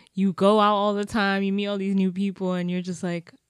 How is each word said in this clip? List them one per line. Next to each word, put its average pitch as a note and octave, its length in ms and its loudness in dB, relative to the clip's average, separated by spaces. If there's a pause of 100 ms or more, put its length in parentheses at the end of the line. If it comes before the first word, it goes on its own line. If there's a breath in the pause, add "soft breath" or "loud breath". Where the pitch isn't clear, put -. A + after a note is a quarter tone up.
(140 loud breath)
You F#3+ 200 0
go G#3 260 4
out G#3 140 4
all G#3 200 0
the G#3 120 -4
time, G3 360 0
you G3 120 0
meet G3+ 140 -2
all G3+ 100 -4
these G3 160 -2
new F#3+ 180 2
people, F#3 400 -4
and F3 180 -2
you're F3+ 120 -4
just F3 200 -10
like, E3+ 300 -6 (180)